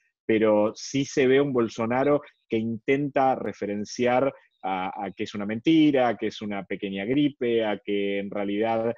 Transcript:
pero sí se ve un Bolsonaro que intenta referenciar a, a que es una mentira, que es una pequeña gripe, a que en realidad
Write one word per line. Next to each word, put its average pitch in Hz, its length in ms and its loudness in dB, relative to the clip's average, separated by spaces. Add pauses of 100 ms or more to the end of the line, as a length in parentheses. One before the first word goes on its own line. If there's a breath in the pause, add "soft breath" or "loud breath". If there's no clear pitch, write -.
(260 loud breath)
pero 107 480 4
sí - 300 -4
se 135 240 2
ve 135 120 6
un 143 120 0
Bolsonaro 123 680 0 (280 loud breath)
que 113 100 0
intenta 135 800 0
referenciar 117 960 -2 (340 soft breath)
a, 92 380 -4
a 95 80 -8
que 110 120 -8
es - 100 -10
una 104 100 -6
mentira, 127 720 2
que 110 120 -2
es - 120 -10
una 104 240 -8
pequeña 98 400 -6
gripe, 120 600 0
a 101 180 -2
que 101 340 -2
en 98 120 -6
realidad 110 680 -2